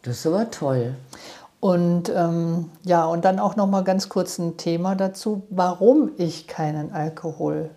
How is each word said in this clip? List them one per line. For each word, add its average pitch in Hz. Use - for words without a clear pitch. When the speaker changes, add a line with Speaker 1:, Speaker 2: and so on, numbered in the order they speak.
Speaker 1:
Das 123
ist -
aber 208
toll. 131
Speaker 2:
Und, 175
ähm, 170
ja, 170
und 170
dann 190
auch 202
noch 202
mal 196
ganz 190
kurz 185
ein 170
Thema 175
dazu, 196
warum 185
ich 170
keinen 151
Alkohol 156